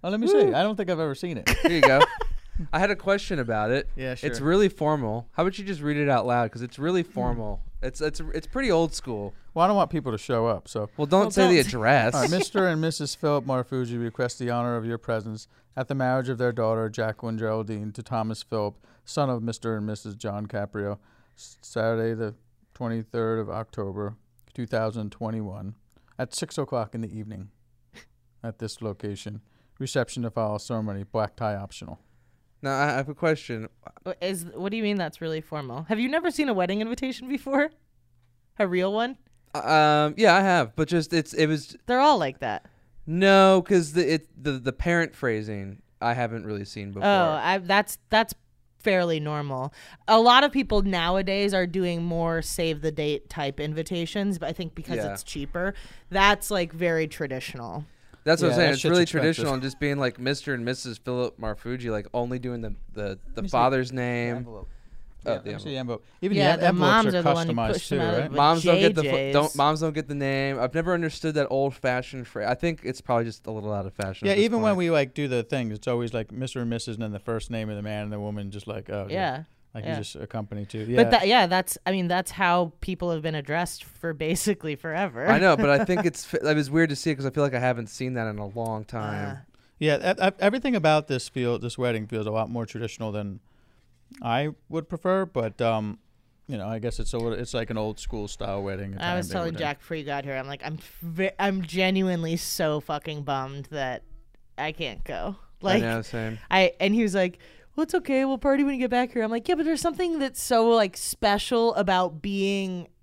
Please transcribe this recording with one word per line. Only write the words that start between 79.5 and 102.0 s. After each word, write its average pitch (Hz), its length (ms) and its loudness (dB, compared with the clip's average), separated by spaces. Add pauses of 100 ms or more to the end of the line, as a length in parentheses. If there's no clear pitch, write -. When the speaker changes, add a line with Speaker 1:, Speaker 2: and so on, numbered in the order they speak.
Speaker 1:
Like, 110 120 -10
Speaker 2:
yeah. 160 80 -6
Speaker 1:
you 151 60 -6
just - 180 -10
accompany 104 480 -8
to, 110 220 -10
Speaker 2:
But - 20 -8
Speaker 1:
yeah. 120 160 8
Speaker 2:
that, 185 240 4
yeah, 220 180 6
that's, 185 380 0
I 185 80 0
mean, 185 160 0
that's 180 220 0
how 175 500 2
people 180 300 -4
have 160 100 -2
been 156 140 -4
addressed 151 500 -4
for - 280 -8
basically 160 640 -2
forever. 147 540 -4
Speaker 3:
I 147 100 6
know, 175 160 8
but 143 140 4
I 143 160 6
Speaker 2:
<laughs> - 0 -
Speaker 3:
think 180 200 2
it's - 200 -2
fi-, - 200 -4
it 151 100 4
was 147 140 0
weird 160 200 4
to 139 80 -2
see 160 140 -2
it 143 40 0
'cause 139 100 -6
I 135 40 0
feel 147 160 0
like 135 100 0
I 123 40 0
haven't 120 280 0
seen 127 280 -6
that 113 120 -2
in 104 120 -6
a 104 80 -8
long 110 360 -6
time. 104 540 -6
Speaker 2:
Uh. - 180 -20 (240)
Speaker 1:
Yeah, 151 320 2 (100)
e-, 190 60 4
e-, 196 40 4 (100)
everything 240 340 2
about 156 320 4
this 127 220 -4
feel, 120 300 0
this 117 180 -8
wedding 113 300 -2
feels 107 200 -4
a 107 40 -4
lot 110 180 -2
more 117 160 -4
traditional 110 480 -8
than 104 260 -6 (800)
I 127 280 0 (200)
would 160 180 -6
prefer, 185 380 0
but, 117 340 -4
um, 110 380 0 (500)
you 135 100 -8
know, 98 100 -6
I 113 120 -4
guess 113 200 -6
it's 110 140 -2
a 127 40 -2
little, 117 160 0
it's 120 220 -6
like 117 160 -2
an 113 80 -2
old 107 200 -4
school 107 280 -6
style 101 340 -6
wedding, 98 380 -6
Speaker 2:
I 175 160 -2
was 180 120 -2
Speaker 1:
Italian - 40 -8
Speaker 2:
telling 180 140 -4 (100)
Speaker 1:
wedding. - 40 -8
Speaker 2:
Jack 147 200 -4
before - 180 -10
you 151 60 -8
got 139 200 -6
here, 139 120 -6
I'm 131 120 -6
like, 139 160 -10
I'm 156 140 -8 (240)
ve-, 170 380 -2
I'm 190 240 0
genuinely 180 760 0